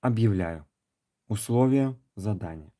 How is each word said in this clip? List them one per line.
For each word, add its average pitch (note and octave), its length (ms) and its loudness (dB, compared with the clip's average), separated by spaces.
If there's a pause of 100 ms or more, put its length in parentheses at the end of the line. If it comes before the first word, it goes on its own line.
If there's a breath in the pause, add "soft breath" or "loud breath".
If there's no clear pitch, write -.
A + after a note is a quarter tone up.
Объявляю. G2 640 0 (600)
Условия C3 640 2 (220)
задания. F2 640 -6